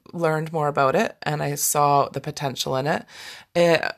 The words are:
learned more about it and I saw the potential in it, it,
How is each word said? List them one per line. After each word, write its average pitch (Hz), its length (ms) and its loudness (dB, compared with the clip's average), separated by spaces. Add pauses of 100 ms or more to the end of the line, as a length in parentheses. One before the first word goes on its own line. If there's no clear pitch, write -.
(140)
learned 160 400 0
more 151 140 0
about 143 280 2
it - 280 0
and 151 200 -2
I 143 120 -4
saw 143 540 2
the 135 120 -8
potential 139 560 -6
in 139 100 -2
it, - 180 -2 (480)
it, 170 300 4 (140)